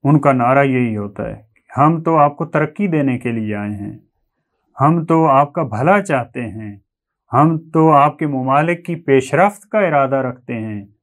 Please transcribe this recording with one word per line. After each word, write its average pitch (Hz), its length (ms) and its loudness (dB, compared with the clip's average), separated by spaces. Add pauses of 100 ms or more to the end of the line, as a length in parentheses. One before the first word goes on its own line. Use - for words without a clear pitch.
ان 143 180 2
کا 143 120 2
نعرہ 131 320 2
یہی 123 320 -2
ہوتا 104 340 -8
ہے، 107 120 -16 (340)
"ہم 156 260 2
تو 165 140 0
آپ 147 200 2
کو 165 80 -6
ترقی 156 420 -4
دینے 139 320 -2
کے 123 140 -6
لیے 110 220 -6
آئے 104 160 -6
ہیں، 104 280 -12 (840)
ہم 156 240 2
تو 165 220 2
آپ 143 260 4
کا 170 100 -4
بھلا 143 400 0
چاہتے 131 400 -4
ہیں، 104 340 -12 (560)
ہم 156 260 2 (120)
تو 160 220 4
آپ 147 260 4
کے 160 80 -4
ممالک 143 600 -2
کی 170 80 -6
پیش 135 400 0
رفت 196 280 0
کا - 160 -4
ارادہ 139 380 0
رکھتے 127 380 -6
ہیں۔" 107 320 -10 (160)